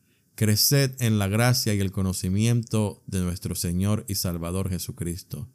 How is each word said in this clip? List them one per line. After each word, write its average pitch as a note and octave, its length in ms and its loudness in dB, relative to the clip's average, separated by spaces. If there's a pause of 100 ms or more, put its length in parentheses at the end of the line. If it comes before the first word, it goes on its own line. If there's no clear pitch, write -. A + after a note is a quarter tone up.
(360)
creced C3 640 2
en A2 200 2
la G2 80 2
gracia A2+ 460 2
y G2+ 60 2
el F#2+ 120 0
conocimiento G#2 1160 0
de F#2 140 -2
nuestro F2+ 340 -4
Señor F#2 520 0
y G2+ 80 -4
Salvador F2+ 540 -4
Jesucristo. E2+ 840 -6